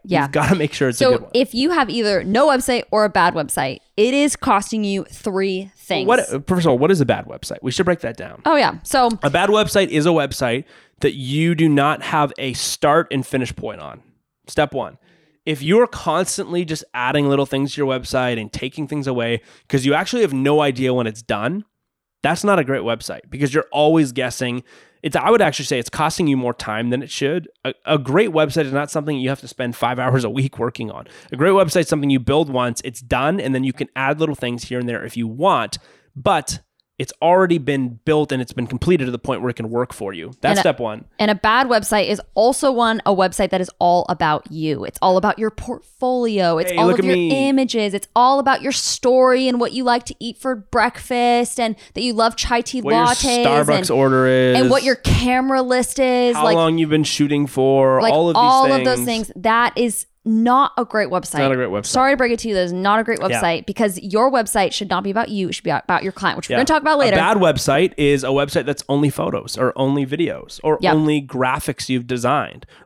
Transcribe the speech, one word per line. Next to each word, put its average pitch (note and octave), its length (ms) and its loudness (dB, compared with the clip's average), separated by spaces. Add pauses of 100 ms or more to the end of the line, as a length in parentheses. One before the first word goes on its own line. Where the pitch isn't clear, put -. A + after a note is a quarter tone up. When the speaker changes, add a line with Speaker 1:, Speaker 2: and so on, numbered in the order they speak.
Speaker 1:
Yeah. F3 180 0
Speaker 2:
You've C#3 100 -4
gotta D3 240 2
make D3+ 160 -2
sure C3+ 160 0
it's A#2+ 120 -4
a C4+ 40 4
Speaker 1:
So B3+ 80 4
Speaker 2:
good A#3+ 100 2
one. - 120 -20
Speaker 1:
if B3 200 0
you C4 160 0
have D4 200 0
either G#3 340 0
no A3+ 240 2
website B3 420 0
or G#3+ 140 4
a G#3 60 2
bad F3 240 4
website, D3 460 -4 (180)
it A#3+ 160 4
is C#4+ 220 2
costing G#3+ 480 -2
you G3 200 -2
three F#3+ 720 -4
things. D#3 320 -4
Speaker 2:
What, B3 180 2 (220)
first F3+ 160 0
of E3 60 4
all, B2 80 2
what D3+ 120 2
is F#3+ 120 4
a - 40 4
bad A#2 200 -2
website? - 360 -14
We B2+ 80 -4
should F#3 160 -2
break F3 140 0
that A#2 160 -8
down. - 300 -16
Speaker 1:
Oh, D#4 100 2
yeah. F#3 280 0
So B3+ 260 2 (120)
Speaker 2:
A D3 80 0
bad F3+ 200 2
website G3+ 400 2
is D3+ 160 0
a F3 40 4
website C3+ 540 -2 (380)
that C#3+ 120 2
you D3 400 0
do D#3+ 140 4
not C#3+ 360 2
have D3 340 0
a C3 160 -6
start D#3 580 0
and C3+ 140 -4
finish B2+ 280 -4
point G2+ 280 -12
on. C#2 180 -16 (480)
Step D3 240 -2
one. G#2 240 -8 (480)
If D3+ 180 -4
you're G#3 240 4
constantly F3 760 -4
just D#3 200 -8 (100)
adding C3+ 340 0
little C#3 180 2
things C3+ 280 -4
to D3 100 -10
your - 20 -2 (140)
website B2 400 -2
and G#2+ 100 -10
taking C3+ 380 -10
things D3 180 -6
away A#2 360 -2 (260)
'cause C3+ 160 0
you C#3 80 2
actually F#3 300 0
have E3+ 100 2
no C#3 300 2
idea C3 320 0
when B2 120 0
it's A2 160 -8
done, A#2+ 420 -4 (600)
that's E3+ 180 0
not G3+ 160 4
a D3+ 60 0
great C3 180 -2
website A2+ 460 -6
because C3+ 260 -4
you're D#3 160 0
always D3+ 400 4
guessing. B2 520 -6 (400)
It's, C#3+ 120 -4
I D3 140 0
would A3 140 4
actually D3 240 0
say C3+ 120 -2
it's A#2 120 -6
costing D#3+ 380 -2
you C3+ 100 2
more A#2+ 160 -2
time A2+ 340 -4
than B2+ 140 -2
it - 80 -16
should. D#3 380 -4 (180)
A, C3 80 -4 (100)
a D3+ 140 0
great D3 320 0
website D#3 340 0
is C3 80 -6
not C#3 180 -4
something D3+ 280 -4
you B2+ 100 -2
have C3+ 140 -4
to B2+ 60 -18
spend A#2+ 280 -6
five A#2+ 220 -2
hours B2+ 260 0
a G#2+ 60 -2
week C3+ 280 -4
working A#2 320 -6
on. A2+ 160 -16 (240)
A C3 60 -8
great D#3+ 160 2
website F#3 280 4
is D#3 80 -2
something C#3+ 200 0
you C3+ 120 2
build C#3 280 0
once, B2 340 -4
it's - 200 -14
done, C#3 360 -2
and C3+ 160 -4
then C3 100 -2
you C3 100 -4
can - 200 -6
add C3+ 260 -2
little D#3 140 0
things A#2+ 300 -8
here B2 140 -6
and B2 100 -4
there A#2 160 -6
if - 140 -14
you A#2 100 -4
want, B2+ 480 -2 (400)
but D#3 440 -2 (360)
it's - 240 -8
already F3 380 4
been C3 460 -2
built D3+ 260 0
and C3 100 -2
it's A#2+ 120 -8
been A#2+ 160 -6
completed D3 360 0
to B2+ 60 -4
the A#2+ 80 -6
point A#2+ 240 -4
where B2 80 -2
it A#2+ 60 -10
can A2+ 120 -8
work A#2+ 240 -4
for G2 200 -8
you. E2 180 -12 (100)
That's - 120 -6
Speaker 1:
And G3+ 60 2
a - 20 2
Speaker 2:
step E3 180 0
one. A2+ 260 -6 (140)
Speaker 1:
and G#3+ 100 2
a G#3 60 2
bad A3 320 2
website G#3+ 400 0
is G#3 160 -4 (120)
also C4+ 360 2
one, A#3 340 0
a G3+ 80 2
website F#3 380 0
that F#3 100 0
is F3+ 80 -4 (120)
all F3 280 2
about D#3 440 -2
you. D#3 320 -4
It's - 180 -12
all F#3 140 4
about F#3+ 200 0
your G#3+ 140 -2 (440)
portfolio. A3+ 640 0
It's F#3 120 -2
Speaker 2:
Hey, F3 60 -4
Speaker 1:
all E3+ 100 4
Speaker 2:
look F3+ 120 4
Speaker 1:
of F#3 60 0
Speaker 2:
at F#3 40 2
Speaker 1:
your F3+ 80 2
Speaker 2:
me. F3+ 320 2
Speaker 1:
images. A#3 460 0
It's G3+ 200 -8
all B3+ 240 4
about C4+ 240 0
your G#3+ 100 -2
story B3+ 760 2
and B3 120 0
what A#3 120 -2
you B3+ 120 -6
like A#3+ 200 0
to - 160 -10
eat A#3 180 -10
for C4 160 -6
breakfast A#3+ 1080 0
and A3 160 -2 (180)
that - 80 -6
you A#3+ 100 -2
love A3+ 240 0
chai A#3+ 240 -2
tea B3 200 -6
Speaker 2:
What A3 140 0
your A#3 120 4
Speaker 1:
lattes A#3+ 380 2
Speaker 2:
Starbucks D3 360 2
Speaker 1:
and, - 100 -4
Speaker 2:
order C3 360 4
is. B2+ 340 4
Speaker 1:
and B2+ 100 4
what - 120 4
your B3+ 140 2
camera C4 640 2
list B3+ 360 0
is. B3 380 2
Speaker 2:
How D3+ 80 0
Speaker 1:
Like, G#3+ 120 4
Speaker 2:
long E3 220 2
you've D#3+ 120 0
been D#3 140 4
shooting D3 420 0
for. C3 560 4
Speaker 1:
like, C3+ 100 4
Speaker 2:
All D#3+ 160 4
of E3 60 0
these A3 60 2
Speaker 1:
all C4 280 6
Speaker 2:
things. C4+ 100 2
Speaker 1:
of C4 60 0 (120)
those B3 80 -4
things. A3+ 320 -4
That A3+ 400 2
is A#3 300 -2 (200)
not A#3+ 520 2
a A#3+ 80 -2
great G#3 240 -2
website. D#3 300 -4
Speaker 2:
Not C3+ 120 2
a C3 40 2
great B2+ 120 -2
website. F#2+ 180 -4
Speaker 1:
Sorry C4 280 2
to - 20 0
break B3 160 0
it A3+ 60 -2
to A#3 100 -8
you. G#3+ 60 -2
That F#3 80 2
is F3 100 -2
not G3 260 2
a A3+ 60 0
great A3+ 160 -2
Speaker 2:
Yeah. F#3+ 80 -2 (140)
Speaker 1:
website E3+ 240 -2
because G3+ 360 -2
your G#3+ 300 2
website G#3 400 0
should G3+ 160 -8
not F#3 160 -2
be G3 60 -4
about G#3+ 180 -2
you. G3 220 -4
It - 40 -6
should - 100 -12
be E3+ 60 -2
about D#3+ 320 0
your F#3+ 100 -6
client, - 260 -4
which E3+ 100 -10
we're G#3+ 60 -2
Speaker 2:
Yeah. - 60 2
Speaker 1:
gonna C4 60 2
talk D#4 140 2
about D4 180 2
later. B3 180 4
Speaker 2:
A - 20 4
bad F#3 180 2
website D#3 640 2
is C#3+ 260 2
a B2+ 40 -2
website C#3+ 360 0
that's C#3 240 -4
only C#3+ 220 2
photos - 480 -6
or B2+ 180 0
only C#3 300 0
videos C#3 580 -6
or D3+ 160 0
Speaker 1:
Yep. E3+ 140 2
Speaker 2:
only D3+ 260 2
graphics C3 720 -4
you've B2 160 -2
designed, B2 580 -4 (220)